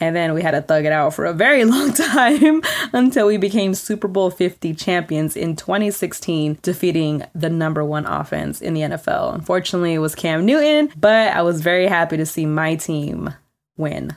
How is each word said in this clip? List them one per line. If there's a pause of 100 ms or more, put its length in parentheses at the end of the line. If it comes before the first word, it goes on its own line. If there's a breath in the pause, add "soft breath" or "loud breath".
and
then
we
had
to
thug
it
out
for
a
very
<laughs>
long
time (300 loud breath)
until
we
became
Super
Bowl
fifty
champions
in
twenty
sixteen,
defeating (100)
the
number
one
offense
in
the
N
F
L.
Unfortunately,
it
was
Cam
Newton,
but
I
was
very
happy
to
see
my
team (420)
win